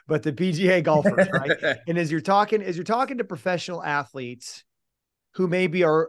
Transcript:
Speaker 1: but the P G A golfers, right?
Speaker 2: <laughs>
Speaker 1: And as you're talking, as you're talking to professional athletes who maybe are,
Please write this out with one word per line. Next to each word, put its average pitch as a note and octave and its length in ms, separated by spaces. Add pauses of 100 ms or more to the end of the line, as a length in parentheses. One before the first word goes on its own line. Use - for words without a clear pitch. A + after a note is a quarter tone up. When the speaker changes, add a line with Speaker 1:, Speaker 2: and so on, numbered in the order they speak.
Speaker 1:
but D3+ 160
the D#3 100
P F3+ 200
G F3+ 160
A F3+ 120
golfers, E3+ 520
right? C#3 280
Speaker 2:
<laughs> - 280
Speaker 1:
And E3+ 100
as E3 120
you're D#3+ 120
talking, F#3+ 400
as F#3 140
you're E3+ 80
talking B3 340
to A#3 60
professional F3 580
athletes C3+ 840 (680)
who F#3 120
maybe F3+ 380
are, D#3+ 240